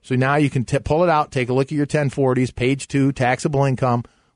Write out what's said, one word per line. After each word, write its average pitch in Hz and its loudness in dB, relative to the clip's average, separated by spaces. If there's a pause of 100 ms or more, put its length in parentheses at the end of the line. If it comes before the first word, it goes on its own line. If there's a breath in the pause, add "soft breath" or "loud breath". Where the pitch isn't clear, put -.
So - -4
now 131 2
you 147 2
can 127 -2
t-, 139 -2
pull 151 0
it 175 2
out, 151 2
take 127 -4
a - 0
look 135 2
at - -8
your 147 -2
ten 147 0
forties, 127 0
page 131 -2
two, 139 2
taxable 135 0
income. 123 0 (320 soft breath)